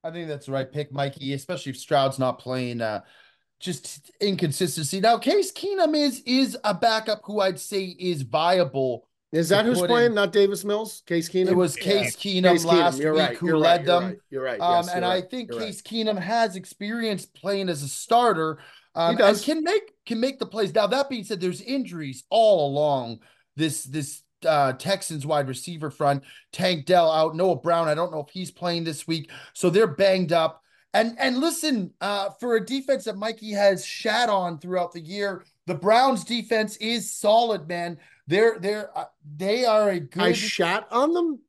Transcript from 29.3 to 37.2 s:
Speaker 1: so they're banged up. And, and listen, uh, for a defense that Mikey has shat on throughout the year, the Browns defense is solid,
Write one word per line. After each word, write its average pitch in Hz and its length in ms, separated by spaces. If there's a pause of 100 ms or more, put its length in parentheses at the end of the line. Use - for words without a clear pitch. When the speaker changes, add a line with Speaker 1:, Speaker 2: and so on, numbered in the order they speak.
Speaker 1:
so - 160
they're 208 180
banged 185 460
up. 160 260 (360)
And, 226 220
and 254 220
listen, 302 520 (100)
uh, 202 280 (100)
for 240 160
a 214 80
defense 269 420
that 214 120
Mikey 214 360
has 196 300
shat 226 460
on 175 300
throughout 180 320
the 180 100
year, 190 420 (220)
the 180 80
Browns 226 500
defense 220 540
is 220 380
solid, 220 520